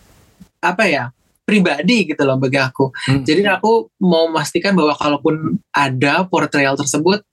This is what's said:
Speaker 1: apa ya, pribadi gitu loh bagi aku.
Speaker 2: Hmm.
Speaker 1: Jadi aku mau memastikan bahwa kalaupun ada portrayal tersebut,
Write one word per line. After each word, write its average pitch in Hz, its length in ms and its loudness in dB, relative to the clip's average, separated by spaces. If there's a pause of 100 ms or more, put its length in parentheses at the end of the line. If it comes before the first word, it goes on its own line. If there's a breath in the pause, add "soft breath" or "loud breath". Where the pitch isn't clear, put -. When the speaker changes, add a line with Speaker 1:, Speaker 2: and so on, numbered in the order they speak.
(600)
Speaker 1:
apa 180 280 0
ya, 135 160 -2 (420)
pribadi 180 640 2
gitu 147 160 -2
loh 131 160 2
bagi 135 160 0
aku. 131 320 -2 (160 loud breath)
Speaker 2:
Hmm. 135 160 2
Speaker 1:
Jadi 170 260 2
aku 220 400 0 (140)
mau 165 260 2
memastikan 160 460 -2
bahwa 151 240 2
kalaupun 156 580 -2 (160)
ada 143 560 0
portrayal 147 480 0
tersebut, 175 460 -2 (100)